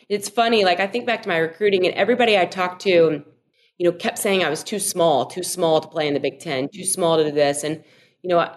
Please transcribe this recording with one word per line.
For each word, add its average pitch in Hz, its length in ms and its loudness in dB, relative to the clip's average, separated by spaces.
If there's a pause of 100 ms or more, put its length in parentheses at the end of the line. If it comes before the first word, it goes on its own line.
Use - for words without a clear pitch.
It's 202 200 -4
funny, 233 360 2
like, 180 160 2
I 196 80 0
think 240 180 -6
back 226 160 -2
to 190 60 -10
my 175 80 0
recruiting, 180 500 0
and - 80 0
everybody 220 440 2
I 175 80 2
talked 180 360 -6
to, 165 400 4 (560)
you 175 60 -4
know, 170 80 4
kept 170 260 -6
saying 196 240 0
I 151 80 0
was 156 140 -6
too 208 160 -6
small, 156 460 0
too - 180 -10
small 165 360 0
to 156 60 -16
play 151 220 -4
in 143 60 -2
the 139 60 -2
Big 139 200 -6
Ten, 139 340 -6
too 180 100 -14
small 165 340 0
to 156 60 4
do 151 60 -2
this. 143 320 0
And, 156 220 -6 (380)
you 180 80 -6
know 170 260 2